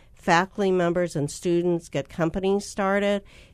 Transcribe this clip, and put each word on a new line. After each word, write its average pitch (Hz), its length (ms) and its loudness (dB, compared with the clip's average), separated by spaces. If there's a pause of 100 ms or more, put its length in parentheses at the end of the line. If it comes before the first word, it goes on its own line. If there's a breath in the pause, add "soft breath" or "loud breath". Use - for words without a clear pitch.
(140 soft breath)
faculty 190 560 2
members 175 460 0
and 147 140 -2
students 175 580 -2
get - 200 -6
companies 190 560 -2
started. 202 580 0 (320 soft breath)